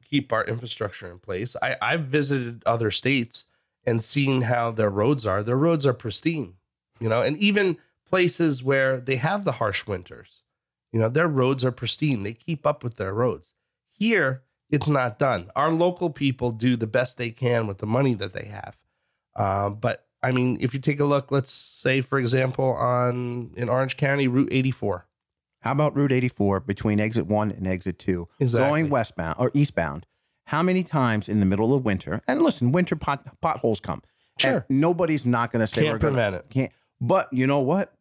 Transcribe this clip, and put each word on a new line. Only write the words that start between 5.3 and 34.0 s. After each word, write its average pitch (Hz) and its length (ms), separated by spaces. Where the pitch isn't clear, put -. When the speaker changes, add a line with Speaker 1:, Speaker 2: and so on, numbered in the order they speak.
Speaker 1:
Their 120 120
roads 151 300
are 131 80
pristine, 120 600
you 113 100
know, 113 140
and 143 140
even 202 400
places 170 560
where 135 360
they 127 160
have 185 280
the 160 80
harsh 107 340
winters, - 560
you 113 60
know, 110 100
their 156 200
roads 131 360
are 127 60
pristine. 120 540
They 107 100
keep 156 320
up 147 160
with 120 140
their 95 180
roads. 110 400
Here, 170 460
it's 147 200
not 127 300
done. 110 360
Our 147 160
local 175 400
people 131 400
do 117 240
the 113 140
best 123 300
they 117 120
can 117 380
with 98 100
the 107 80
money 123 280
that 98 180
they - 140
have. 101 300
Uh, 101 340
but, 110 380
I 127 80
mean, 127 280
if 131 140
you 135 60
take 143 180
a 147 60
look, 143 260
let's 139 220
say, - 480
for 135 180
example, 131 540
on 123 840
in 120 120
Orange 131 280
County, 143 300
Route 127 240
eighty-four. 120 560
Speaker 2:
How 117 120
about 147 240
Route 139 160
eighty-four 101 480
between 104 400
exit 107 260
one 104 240
and 92 160
exit 92 320
two, 87 300
Speaker 1:
Exactly. 127 300
Speaker 2:
going 151 220
westbound 92 480
or 123 160
eastbound? 85 520
How 151 160
many 185 220
times 120 440
in 104 120
the 98 60
middle 107 280
of 131 100
winter, 98 440
and 285 140
listen, 165 280
winter 175 260
pot-, - 440
potholes 123 400
come. 85 220